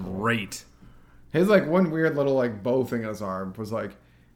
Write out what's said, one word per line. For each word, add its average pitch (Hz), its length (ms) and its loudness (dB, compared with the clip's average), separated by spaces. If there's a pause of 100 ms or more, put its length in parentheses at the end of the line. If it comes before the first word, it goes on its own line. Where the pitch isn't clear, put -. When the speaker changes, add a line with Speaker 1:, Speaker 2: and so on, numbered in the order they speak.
Speaker 1:
cool. 95 140 -8
Speaker 2:
great. 107 460 -2 (680)
Speaker 1:
His, 170 160 4
like, 180 200 6
one 175 240 2
weird 160 240 2
little, 139 180 2
like, 120 300 0
bow 127 200 2
thing 120 200 -4
on 110 60 -6
his 104 120 -8
arm 95 340 -6
was, 107 140 -8
like, 104 220 -6 (440)